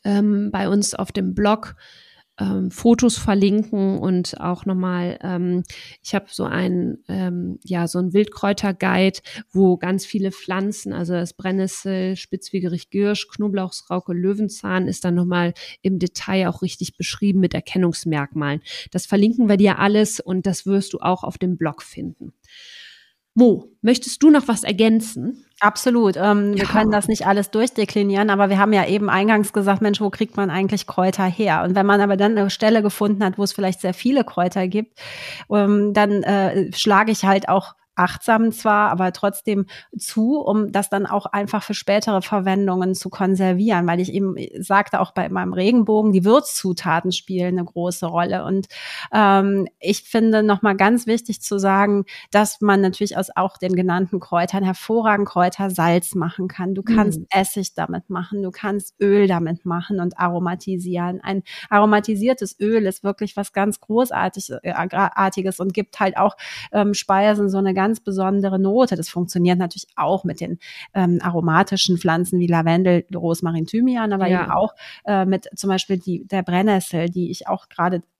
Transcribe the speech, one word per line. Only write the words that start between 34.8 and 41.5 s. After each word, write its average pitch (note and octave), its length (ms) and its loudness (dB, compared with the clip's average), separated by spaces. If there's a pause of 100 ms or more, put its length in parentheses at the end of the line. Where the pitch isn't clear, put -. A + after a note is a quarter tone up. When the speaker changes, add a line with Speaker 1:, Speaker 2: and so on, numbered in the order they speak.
Speaker 2:
ähm, G#3 420 4
dann, G3+ 280 2
äh, G3 540 0
schlage G#3+ 360 2
ich - 120 -2
halt G3 260 2
auch F#3+ 240 0 (220)
achtsam A3 560 2
zwar, G#3 380 2
aber F3+ 240 0
trotzdem G3+ 540 -2 (280)
zu, A#3 440 -2
um G#3 320 0
das G3+ 180 -2
dann G3 160 -2
auch G3+ 220 -4
einfach G3+ 340 -4